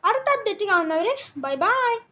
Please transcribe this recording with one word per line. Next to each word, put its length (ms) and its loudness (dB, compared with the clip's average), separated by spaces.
അടുത്ത 280 2
അപ്ഡേറ്റ് 340 -4
കാണുന്നവർ 380 0
ബൈ 80 -4
ബൈ. 280 2